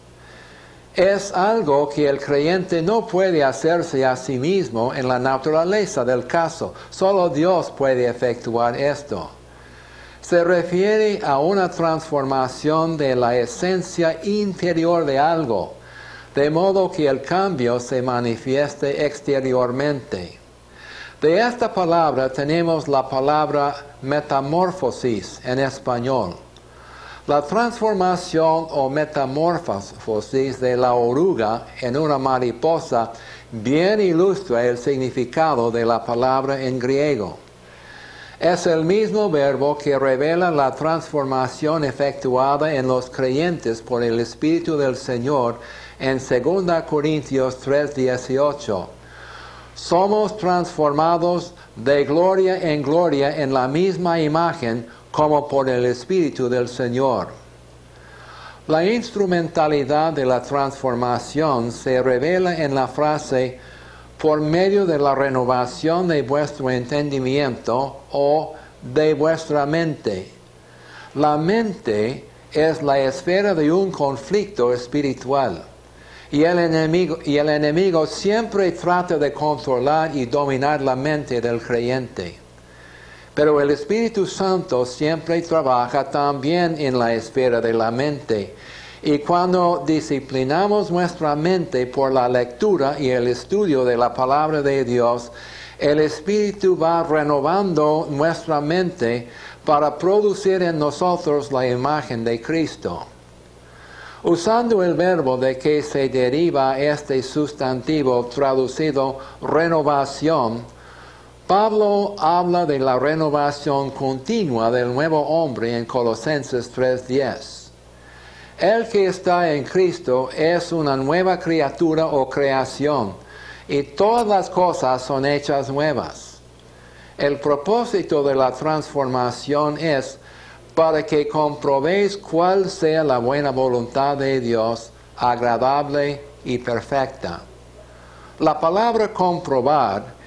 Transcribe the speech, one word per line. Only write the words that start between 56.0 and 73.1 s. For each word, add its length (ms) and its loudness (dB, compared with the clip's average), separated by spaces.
del 180 0
Señor". 600 0
La 160 2
instrumentalidad 1300 0
de 140 -2
la 160 2
transformación 1300 -2
se 300 0
revela 560 2
en 180 -2
la 120 0
frase, 720 -2
"por 240 2
medio 440 2
de 120 2
la 180 4
renovación 920 0
de 160 2
vuestro 460 -2
entendimiento" 1300 -2
o 420 0
"de 320 2
vuestra 520 0
mente". 680 -4
La 220 2
mente 920 -2
es 300 0
la 180 2
esfera 540 0